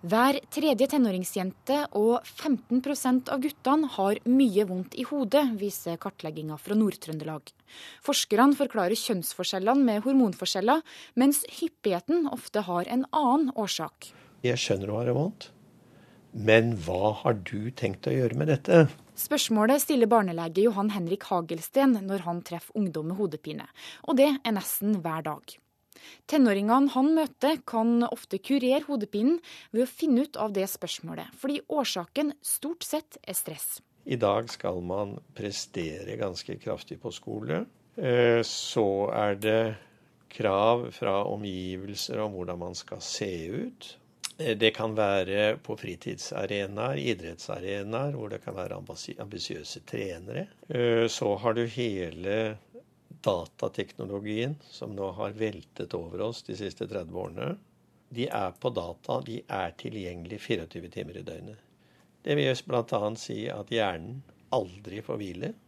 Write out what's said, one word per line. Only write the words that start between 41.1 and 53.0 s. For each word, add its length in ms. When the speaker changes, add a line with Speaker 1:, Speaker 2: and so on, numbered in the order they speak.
Speaker 2:
omgivelser 920
om 140
hvordan 320
man 100
skal 240
se 300
ut. 480
Eh, 200
det 180
kan 220
være 640
på 160
fritidsarenaer, 1200
idrettsarenaer, 1120
hvor 160
det 160
kan 120
være 200
ambasi-, 440
ambisiøse 640
trenere. 600
Eh, 400
så 320
har 160
du 80
hele 720